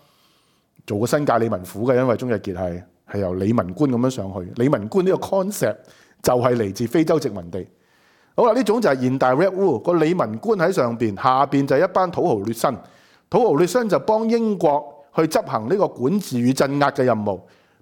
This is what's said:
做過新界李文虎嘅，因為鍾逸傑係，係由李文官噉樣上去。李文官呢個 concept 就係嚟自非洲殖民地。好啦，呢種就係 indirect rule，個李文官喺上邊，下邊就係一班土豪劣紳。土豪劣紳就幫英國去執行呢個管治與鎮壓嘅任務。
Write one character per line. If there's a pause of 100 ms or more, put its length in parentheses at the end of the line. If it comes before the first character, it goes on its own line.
(840)
做
過
新
界
李
文
虎
嘅，
因
為
鍾
逸
傑
係， (260)
係
由
李
文
官
噉
樣
上
去。
李
文
官
呢
個
concept (440)
就
係
嚟
自
非
洲
殖
民
地。 (680)
好
啦，
呢
種
就
係
indirect
rule，
個
李
文
官
喺
上
邊，
下
邊
就
係
一
班
土
豪
劣
紳。 (540)
土
豪
劣
紳
就
幫
英
國 (100)
去
執
行
呢
個
管
治
與
鎮
壓
嘅
任
務。 (420)